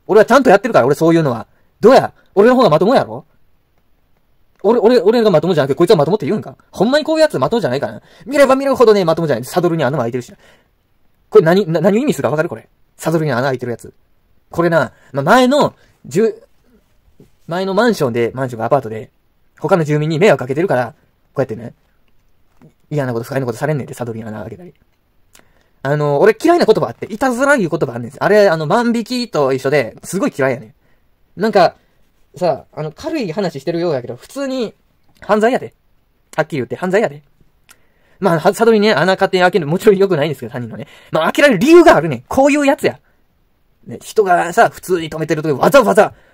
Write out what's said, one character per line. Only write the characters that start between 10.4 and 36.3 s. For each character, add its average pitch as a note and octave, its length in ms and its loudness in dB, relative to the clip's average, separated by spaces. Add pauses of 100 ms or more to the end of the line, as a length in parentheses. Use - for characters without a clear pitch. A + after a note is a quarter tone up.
こ - 80 4
れ D#3 80 6
何、 F3 260 0
な-、 E3 100 0
何 G3 180 0
を - 20 -2
意 D4 40 -4
味 A#3+ 80 -2
す - 80 -8
る - 20 -4
か A#2+ 80 -2
わ D3+ 60 -4
か D#3 60 0
る？ - 60 -10
こ A2+ 60 -14
れ。 A2+ 120 -18 (300)
サ - 140 -8
ド E3 80 0
ル D#3 60 -4
に D3+ 60 -2
穴 B2 120 -2
開 C3+ 140 -2
い - 20 -14
て A#2+ 80 -10
る A#2+ 40 -6
や A2+ 60 -10
つ。 - 160 -20 (560)
こ - 140 -6
れ F3 60 0
な、 D3 240 -2 (180)
ま、 C#3 100 -4
前 A#3+ 260 4
の、 B3+ 280 0 (300)
住-、 G3 280 -2 (1160)
前 F3+ 180 -6
の F#3+ 100 -6
マ A3+ 120 2
ン A3+ 80 2
シ - 80 -4
ョ C3 60 0
ン A2+ 40 -4
で、 A#2 200 -2
マ C3 120 -6
ン B2 40 -6
シ B2 60 -12
ョ - 20 -12
ン - 20 -8
が A2 60 -4
ア A#2 40 -4
パ D3 80 4
ー B2 40 -4
ト A2 80 -10
で、 A2 220 -14 (480)
他 F3 180 0
の E3 60 0
住 D3 160 -2
民 D3+ 100 -4
に D#3+ 80 -4
迷 G3+ 120 4
惑 C#3 100 2
か B2+ 80 -10
け C3 80 -6
て D3+ 60 -2
る F#3+ 60 0
か C#3+ 80 -2
ら、 A#2+ 200 -4 (380)
こ - 60 -4
う - 20 0
や B2 40 -2
っ - 20 -6
て A2 80 -10
ね、 - 180 -14 (1160)
嫌 C#3+ 180 -4
な B2 60 -4
こ A2+ 60 -6
と、 A#2 60 -8
不 - 40 -14
快 C3+ 100 -6
な C3 80 -6
こ A#2+ 40 -4
と A2 60 -10
さ - 80 -6
れ D3+ 80 -2
ん D3 40 -4
ね A#2 80 -8
ん - 20 -16
て、 - 80 -16
サ B2 100 -10
ド A#2 80 -8
ル A2 60 -12
に A2+ 40 -12
穴 G#2+ 180 -12
開 A2 100 -14
け G#2 60 -16
た F3+ 60 -20
り。 F3 100 -20 (1080)
あ C#3+ 160 -2
の、 D3 220 -2
俺 G3+ 220 2
嫌 E4+ 140 2
い F4 40 2
な A#3 60 0
言 A3 100 4
葉 D3+ 120 -4
あ - 40 -10
っ - 40 -16
て、 - 160 -14
い A3 60 -10
た C4+ 140 -2
ず A#3+ 120 -4
ら C#4 120 2
い A3 100 0
う D3+ 40 -4
言 E3 100 -4
葉 C3 160 -4
あ A#2+ 40 -8
ん A#2+ 40 -8
ね A2+ 60 -12
ん。 - 100 -16
あ D3 100 0
れ、 G3+ 200 4
あ E3 60 0
の、 D#3 120 -4
万 A#3 280 0
引 A#3 80 -4
き A#3+ 260 -8
と C#3+ 220 0
一 C3+ 80 -2
緒 C3+ 120 -4
で、 B2+ 320 -2
す - 160 -8
ご C#4+ 80 -2
い - 100 -8
嫌 C3+ 120 0
い C3 40 -4
や A2 60 -8
ね G#2+ 160 -20 (640)
ん。 E3+ 40 -10
な A3 80 0
ん - 20 -4
か、 F#3 240 2 (600)
さ、 D#3 360 -4
あ D3+ 120 -12
の、 D#3 80 -10
軽 D#4+ 280 -8
い - 120 -6
話 E3 280 -6
し - 40 -16
て E3+ 80 -6
る E3+ 80 -6
よ F3 100 -4
う D#3 40 -4
や B2+ 80 -6
け A#2+ 60 -14
ど、 A#2+ 80 -14
普 - 120 -20
通 C#4 200 -10
に、 B3+ 280 -8 (460)
犯 G#3 200 -2
罪 A3+ 100 2
や B3 80 -2
で。 - 140 -16 (640)